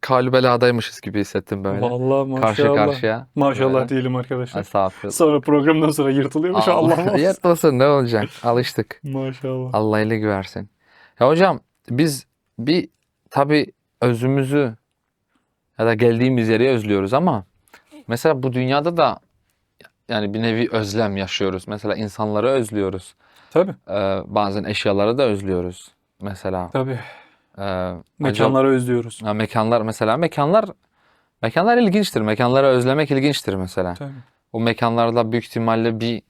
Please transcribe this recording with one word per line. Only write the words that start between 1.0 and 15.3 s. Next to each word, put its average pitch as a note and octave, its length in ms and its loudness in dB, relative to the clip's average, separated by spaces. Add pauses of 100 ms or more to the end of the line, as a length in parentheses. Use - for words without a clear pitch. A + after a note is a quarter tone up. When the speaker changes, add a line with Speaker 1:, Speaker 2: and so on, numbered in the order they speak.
Speaker 1:
gibi G#2 180 -4
hissettim G2 440 -4
böyle. G2 180 -2
Speaker 2:
Vallahi C3 600 0
Speaker 1:
Karşı A2 220 2
Speaker 2:
maşallah. C#3+ 220 2
Speaker 1:
karşıya. B2 500 -2
Speaker 2:
Maşallah C3+ 380 0
Speaker 1:
Böyle. C3 160 0
Speaker 2:
diyelim B2+ 260 -2
arkadaşlar. B2 460 -6
Speaker 1:
Estağfurullah. G2+ 520 -4
Speaker 2:
Sonra D3+ 260 4
programdan D3+ 500 4
sonra D3 220 0
yırtılıyormuş, D#3+ 560 0
Speaker 1:
Allah E3 260 4 (160)
Speaker 2:
Allah G3+ 80 0
Speaker 1:
<laughs> - 0 -
yırtmasın, E3 640 2
ne C3+ 80 6
olacak? A#2 420 2 (140)
Alıştık. A#2+ 600 -2
Speaker 2:
Maşallah. C3 720 -6
Speaker 1:
Allah G#2+ 280 2
iyilik A2 220 -2
versin. G2 460 -4 (500)
Ya A#2+ 80 4
hocam, E3 320 2 (300)
biz C3+ 360 0 (340)
bir D3 300 -2 (400)
tabii C#3+ 420 0 (300)
özümüzü C3 760 0 (1040)